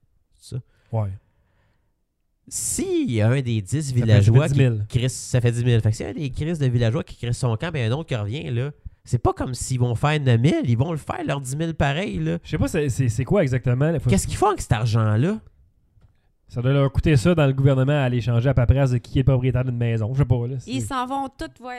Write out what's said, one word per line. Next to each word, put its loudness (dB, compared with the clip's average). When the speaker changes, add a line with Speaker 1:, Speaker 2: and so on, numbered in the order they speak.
Speaker 1:
c'est -16
ça ? -10
Speaker 2:
Ouais. -2
Speaker 1:
S'il -4
y 2
a 4
un 2
des -2
dix -4
Speaker 2:
Ça -4
fait, 0
ça 2
fait 4
Speaker 1:
villageois 6
Speaker 2:
dix 2
mille. 2
Speaker 1:
qui -2
crisse, -2
ça -2
fait 2
dix -2
mille. 4
Fait 2
que 0
s'il -8
y -6
a -8
un -8
des -6
crises -4
de 0
villageois 0
qui -20
crisse -6
son -2
camp, -4
ben -2
un 0
autre -6
qui -4
revient, -6
là, -4
c'est -2
pas 0
comme -6
s'ils -6
vont 0
faire 0
neuf 4
mille, 2
ils 0
vont 0
le -4
faire, -8
leurs -4
dix -8
mille -4
pareil, -2
là. -4
Speaker 2:
Je -18
sais -4
pas, 0
c'est, -2
c'est, -2
c'est -2
quoi 2
exactement, 0
là, -2
faut 0
Speaker 1:
Qu'est-ce 2
qu'ils -6
font 2
avec -2
cet 0
argent-là ? 2
Speaker 2:
Ça -8
doit 2
leur 4
coûter 2
ça 4
dans 4
le 4
gouvernement 2
à 2
aller 0
changer 0
la 2
paperasse 4
de 2
qui -4
est 4
le 2
propriétaire 2
d'une -4
maison. -2
Je -4
sais 4
pas, -2
là. -8
C'est -12
Speaker 3:
Ils -4
s'en -6
vont -6
tous -14
voi-, -12